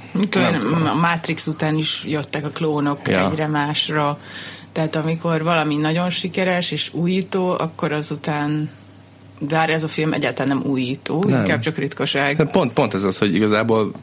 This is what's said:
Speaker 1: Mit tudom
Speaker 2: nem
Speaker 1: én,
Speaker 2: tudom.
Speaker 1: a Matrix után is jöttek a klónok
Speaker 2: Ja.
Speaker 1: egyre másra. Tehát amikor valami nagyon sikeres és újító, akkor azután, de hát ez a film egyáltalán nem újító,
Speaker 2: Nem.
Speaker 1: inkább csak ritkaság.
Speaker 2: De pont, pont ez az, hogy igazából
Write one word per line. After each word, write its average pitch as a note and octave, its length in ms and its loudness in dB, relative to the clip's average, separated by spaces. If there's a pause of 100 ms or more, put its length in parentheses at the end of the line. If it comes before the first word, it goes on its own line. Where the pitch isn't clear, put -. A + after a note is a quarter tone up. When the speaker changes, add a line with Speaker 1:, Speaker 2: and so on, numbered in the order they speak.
(120)
Speaker 1:
Mit G3 180 0
tudom F#3 220 2
Speaker 2:
nem D3+ 100 0
Speaker 1:
én, G#2 60 -2
Speaker 2:
tudom. D#3+ 200 2
Speaker 1:
a C#3 60 0
Matrix E3 540 0
után D#3 300 0
is D#3 300 -2
jöttek D3 380 -4
a D3+ 40 -4
klónok D3 580 -2
Speaker 2:
Ja. F#2+ 240 2
Speaker 1:
egyre D#3 160 -2
másra. D3 720 0 (540)
Tehát D#3+ 240 -2
amikor D#3+ 480 0
valami D#3 320 2
nagyon D#3+ 340 0
sikeres F3+ 640 0
és - 220 -4
újító, F#3 560 0 (100)
akkor E3 320 -2
azután, D3+ 800 -2 (720)
de D3+ 180 0
hát D#3+ 120 2
ez D#3+ 140 2
a D#3+ 40 -2
film D#3 260 0
egyáltalán C3+ 440 0
nem C#3 140 0
újító, C3 560 -2
Speaker 2:
Nem. C3 120 4
Speaker 1:
inkább A#2 200 2
csak D#3 180 -2
ritkaság. C#3 600 0
Speaker 2:
De E3 60 6
pont, D3 300 2
pont C3+ 200 2
ez G2 100 2
az, F#2+ 140 2
hogy G#2 180 2
igazából G#2+ 560 4 (120)